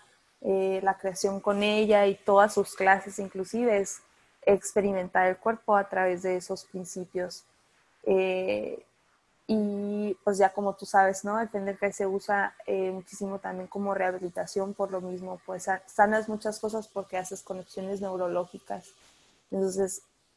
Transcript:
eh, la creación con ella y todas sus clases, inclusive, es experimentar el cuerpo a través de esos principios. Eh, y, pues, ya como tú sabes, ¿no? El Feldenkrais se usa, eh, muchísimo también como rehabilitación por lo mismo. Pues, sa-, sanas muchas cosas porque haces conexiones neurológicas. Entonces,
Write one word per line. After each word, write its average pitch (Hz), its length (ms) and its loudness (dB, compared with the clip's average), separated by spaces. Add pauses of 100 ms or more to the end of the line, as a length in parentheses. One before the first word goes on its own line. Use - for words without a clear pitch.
(420)
eh, 190 420 0
la 190 140 2
creación 196 440 -4
con 202 220 0
ella 208 420 4
y 196 100 2
todas 208 380 6
sus 202 220 0
clases, 196 440 2
inclusive, 202 600 0
es - 220 -6 (420)
experimentar 190 840 2
el 185 100 0
cuerpo 226 380 0
a 196 140 2
través 185 320 0
de 185 160 0
esos 185 280 -8
principios. 180 800 -8 (600)
Eh, 190 800 0 (640)
y, 208 760 -2
pues, 202 140 2
ya 196 160 4
como 202 220 -2
tú 202 100 -16
sabes, 196 400 4
¿no? 208 160 -2
El 220 80 -4
Feldenkrais 196 460 -4
se 202 120 0
usa, 196 480 -2 (100)
eh, 190 260 -2
muchísimo 196 480 -8
también 185 280 -8
como 202 260 -4
rehabilitación 185 800 -4
por 196 180 -4
lo 185 100 -4
mismo. 180 440 -10
Pues, 185 180 -10
sa-, 190 240 -2
sanas 214 420 4
muchas 214 300 -4
cosas 214 280 -6
porque 190 300 -8
haces 185 260 -8
conexiones 190 560 -8
neurológicas. 185 840 -6 (680)
Entonces, 190 520 -2 (340)